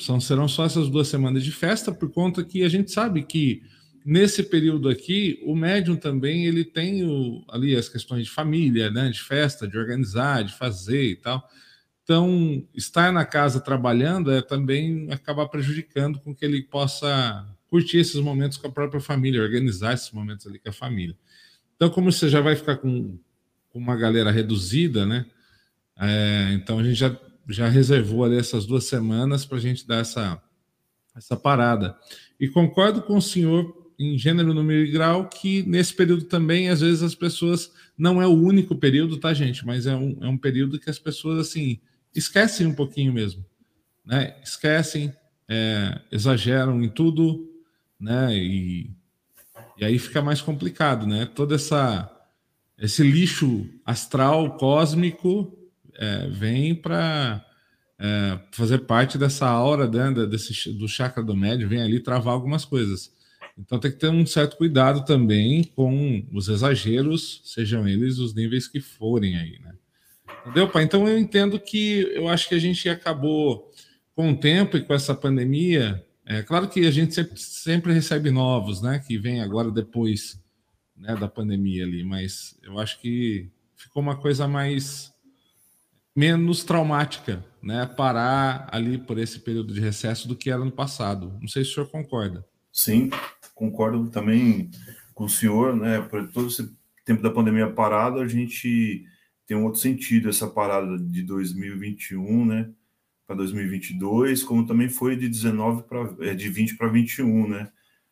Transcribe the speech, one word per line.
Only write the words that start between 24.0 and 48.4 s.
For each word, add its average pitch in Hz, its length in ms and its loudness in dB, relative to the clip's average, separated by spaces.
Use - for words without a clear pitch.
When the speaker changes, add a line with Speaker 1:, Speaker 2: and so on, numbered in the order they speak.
Speaker 1:
reduzida, 110 760 0
né, 117 200 -2
é, 104 540 2
então 98 260 -2
a 113 40 2
gente 123 120 2
já, 127 240 0
já 110 180 0
reservou 120 560 4
ali 120 140 4
essas 117 280 -2
duas 123 200 0
semanas 127 600 0
pra 127 140 -6
gente 123 260 -4
dar 117 120 -2
essa, 110 440 -4
essa 117 220 -8
parada. 120 600 2
E 135 80 0
concordo 190 540 4
com 208 160 0
o 196 40 4
senhor 170 640 0
em 143 180 -2
gênero, 160 360 2
número 156 320 2
e 147 60 -4
grau, 165 360 2
que 190 360 -2
nesse 180 300 2
período 175 320 4
também, 170 440 2
às 165 120 4
vezes, 165 200 4
as 170 140 -2
pessoas, 170 580 -2
não 180 240 4
é 185 60 4
o 185 40 8
único 180 440 6
período, 147 420 2
tá, 160 160 0
gente? 131 320 0
Mas 123 220 -4
é 135 80 0
um, 131 260 -4
é - 60 -4
um 131 100 0
período 135 420 0
que - 80 -12
as 151 120 -6
pessoas, 160 400 -6
assim, 151 400 -4
esquecem 196 540 2
um 151 80 0
pouquinho 135 360 0
mesmo, 98 320 -4
né? 127 380 -2
Esquecem, 156 680 0
é, 107 500 0
exageram 123 720 2
em 113 60 0
tudo, 160 640 0
né? 117 380 0
E, 90 540 -4